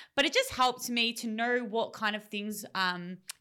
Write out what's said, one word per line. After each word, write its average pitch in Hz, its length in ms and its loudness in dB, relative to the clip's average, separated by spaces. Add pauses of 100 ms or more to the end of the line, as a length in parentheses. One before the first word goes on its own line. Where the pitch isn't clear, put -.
(160)
but 277 80 6
it 330 80 2
just 494 180 2
helps 254 400 2
me 233 220 2
to 233 160 -6
know 240 320 0
what 226 320 0
kind 214 240 -2
of 208 80 -10
things, 208 400 -6 (100)
um, 180 440 -2 (220)